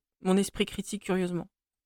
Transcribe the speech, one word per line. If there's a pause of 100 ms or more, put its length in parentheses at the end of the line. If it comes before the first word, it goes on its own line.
(200)
mon
esprit
critique,
curieusement. (380)